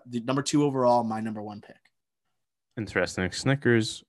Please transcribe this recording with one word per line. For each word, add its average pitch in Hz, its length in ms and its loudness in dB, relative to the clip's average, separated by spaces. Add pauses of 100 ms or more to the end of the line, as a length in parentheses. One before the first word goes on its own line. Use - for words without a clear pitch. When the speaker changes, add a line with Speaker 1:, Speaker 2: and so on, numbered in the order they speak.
Speaker 1:
the 120 160 -6
number 131 200 -2
two 147 240 2
overall, 123 380 4
my 110 180 -4
number 107 200 -6
one 107 200 -12
pick. - 160 -20 (1000)
Speaker 2:
Interesting. 95 540 -2
Snickers 120 760 0